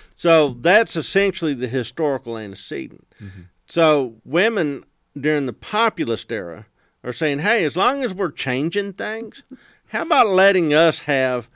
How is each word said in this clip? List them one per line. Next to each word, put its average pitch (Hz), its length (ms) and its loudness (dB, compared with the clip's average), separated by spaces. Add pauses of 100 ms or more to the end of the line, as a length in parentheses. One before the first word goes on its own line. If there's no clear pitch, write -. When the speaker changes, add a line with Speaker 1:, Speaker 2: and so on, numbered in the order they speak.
(160)
Speaker 1:
So 160 340 4 (100)
that's 185 360 4
essentially 170 580 -2
the 123 140 -4
historical 127 680 -4
antecedent. 110 720 -12 (140)
Speaker 2:
Mm-hmm. 95 220 -18 (240)
Speaker 1:
So 147 580 2
women 160 600 -2 (340)
during 143 280 0
the 123 80 -6
populist 170 760 -2
era 98 360 -8 (360)
are 123 120 -6
saying, 147 240 -2
"Hey, 202 260 0
as 135 120 -2
long 262 280 0
as 202 80 -4
we're 180 180 -4
changing 165 600 -4
things, 214 500 -10 (460)
how 220 140 -6
about 277 240 4
letting 185 480 4
us 160 260 4
have 131 560 0